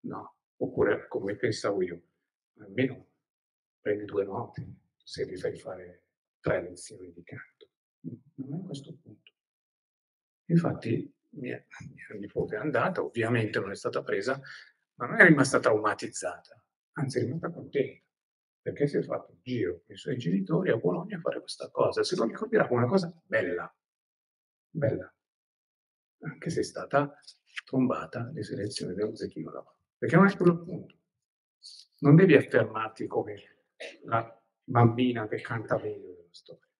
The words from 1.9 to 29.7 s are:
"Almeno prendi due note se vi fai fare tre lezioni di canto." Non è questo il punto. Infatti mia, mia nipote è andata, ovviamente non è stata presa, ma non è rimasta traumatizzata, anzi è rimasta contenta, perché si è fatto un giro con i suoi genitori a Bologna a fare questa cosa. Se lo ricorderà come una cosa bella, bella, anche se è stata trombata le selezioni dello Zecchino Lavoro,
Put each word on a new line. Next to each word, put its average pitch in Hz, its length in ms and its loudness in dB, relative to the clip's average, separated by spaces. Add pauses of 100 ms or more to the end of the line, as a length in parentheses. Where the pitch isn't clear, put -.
"Almeno 104 500 -4 (720)
prendi 104 240 -2
due 101 220 -2
note 101 420 -8 (340)
se - 240 -8
vi - 120 -10
fai - 200 -6
fare 90 460 -14 (380)
tre - 200 -2
lezioni - 520 -16
di - 100 -20
canto." - 460 -20 (680)
Non 139 240 -8
è 190 60 -10
questo 135 240 -12
il - 80 -18
punto. - 340 -20 (1120)
Infatti - 680 0 (260)
mia, - 280 -8 (260)
mia - 280 -16
nipote - 360 -6
è 104 40 -6
andata, 143 440 -2
ovviamente 113 560 0
non 98 120 -6
è 98 40 -8
stata - 280 -6
presa, 107 360 -2 (560)
ma 123 120 -8
non 214 120 -4
è 196 60 12
rimasta 139 340 8
traumatizzata, 104 1040 -2 (300)
anzi 143 240 -4
è 120 60 2
rimasta 147 260 -6
contenta, - 560 -6 (560)
perché - 240 -2
si 147 120 0
è 85 40 2
fatto - 300 -6
un 87 100 -20
giro 107 440 -4
con 101 100 -18
i - 20 -18
suoi - 200 -6
genitori 165 520 0
a - 80 4
Bologna 175 400 -2
a - 20 -8
fare - 200 -4
questa - 320 -12
cosa. 110 320 0
Se - 120 0
lo - 100 0
ricorderà 214 420 0
come 123 140 2
una 123 80 2
cosa 185 220 2 (140)
bella, - 500 -2 (960)
bella, - 420 -2 (1080)
anche - 320 -10
se - 80 -2
è - 40 0
stata - 560 -2 (460)
trombata 123 680 -2
le 104 120 -8
selezioni - 500 -6
dello 104 220 -4
Zecchino - 360 -10
Lavoro, - 280 -18 (180)